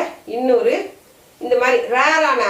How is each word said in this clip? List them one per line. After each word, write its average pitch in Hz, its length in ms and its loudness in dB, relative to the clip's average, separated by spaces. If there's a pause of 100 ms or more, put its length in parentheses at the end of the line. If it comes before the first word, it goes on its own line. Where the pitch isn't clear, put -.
(260)
இன்னொரு 247 640 0 (500)
இந்த 247 160 0
மாதிரி 254 220 2
ரேரான 277 720 0